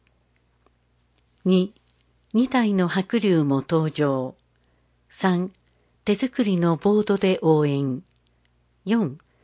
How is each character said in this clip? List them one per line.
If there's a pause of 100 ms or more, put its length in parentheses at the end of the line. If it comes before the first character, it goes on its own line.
(1400)
二、 (600)
二
台
の
白
龍
も
登
場。 (720)
三、 (520)
手
作
り
の
ボ
ー
ド
で
応
援。 (840)
四、 (260)